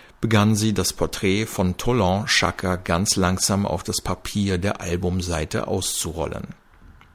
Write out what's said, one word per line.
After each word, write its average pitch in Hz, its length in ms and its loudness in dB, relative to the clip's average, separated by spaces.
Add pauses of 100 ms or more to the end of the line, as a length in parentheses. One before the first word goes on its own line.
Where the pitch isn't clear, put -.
(220)
begann 107 340 4
sie, 107 180 2
das 92 200 0
Porträt 98 540 0
von 90 280 0
Toland 104 540 2
Chaka 90 480 0
ganz 92 400 0
langsam 95 480 2
auf - 180 -2
das - 160 -4
Papier 98 580 -2
der 98 220 -2
Albumseite 87 880 -2
auszurollen. - 800 -4 (680)